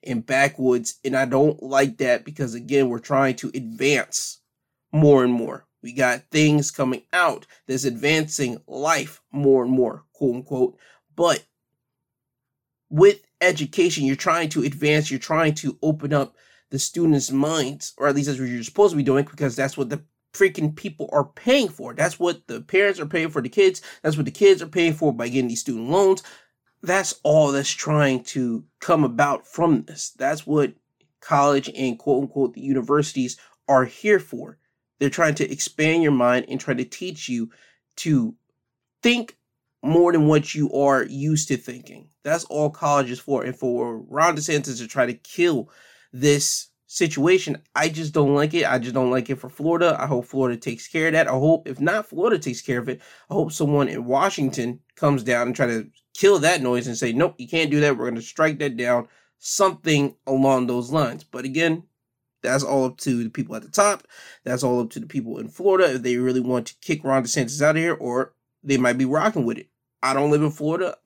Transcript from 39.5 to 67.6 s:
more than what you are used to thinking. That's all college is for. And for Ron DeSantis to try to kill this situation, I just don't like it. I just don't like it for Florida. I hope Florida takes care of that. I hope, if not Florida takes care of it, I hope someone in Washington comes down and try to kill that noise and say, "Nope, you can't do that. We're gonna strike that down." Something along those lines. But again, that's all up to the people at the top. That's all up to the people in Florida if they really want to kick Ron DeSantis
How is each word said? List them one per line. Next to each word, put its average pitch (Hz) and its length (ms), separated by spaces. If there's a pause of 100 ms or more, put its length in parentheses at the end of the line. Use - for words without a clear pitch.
more 170 300
than 156 140
what 151 280
you 151 180
are 139 320
used 151 440
to 131 80
thinking. - 520 (160)
That's 160 200
all 151 260
college 143 400
is 123 100
for. 131 240
And 123 100
for 120 440
Ron 156 380
DeSantis 147 420
to 117 100
try - 180
to 120 80
kill 165 560 (420)
this 143 560 (180)
situation, 160 760 (120)
I 151 140
just 156 240
don't 143 220
like 151 200
it. 165 120
I 127 120
just 120 160
don't 127 160
like 127 200
it 131 80
for 127 100
Florida. 170 500
I - 80
hope 127 200
Florida 127 320
takes 117 280
care 160 200
of 160 80
that. 160 120
I - 60
hope, 156 340
if 135 140
not 156 280
Florida 190 300
takes 127 220
care 123 180
of 117 100
it, 123 120 (300)
I 156 40
hope 160 180
someone 147 360
in 120 160
Washington 131 760 (140)
comes 143 280
down 120 240
and 120 100
try 135 100
to 113 220 (260)
kill 196 260
that 165 200
noise 123 260
and 117 100
say, 120 160
"Nope, 151 260
you 120 100
can't 160 220
do 147 100
that. 143 160
We're 123 140
gonna 117 100
strike 156 380
that 139 180
down." 120 320 (300)
Something 156 760 (120)
along 135 400
those 120 260
lines. 135 320
But 127 220
again, 160 380 (580)
that's 135 200
all 135 220
up 127 140
to 120 260
the 110 60
people 151 260
at 107 60
the - 80
top. 208 360 (380)
That's 127 180
all 123 180
up 113 100
to - 100
the 113 60
people 113 320
in 110 100
Florida 185 460
if 123 80
they 123 160
really 127 220
want 123 260
to - 160
kick 151 200
Ron 135 220
DeSantis 135 380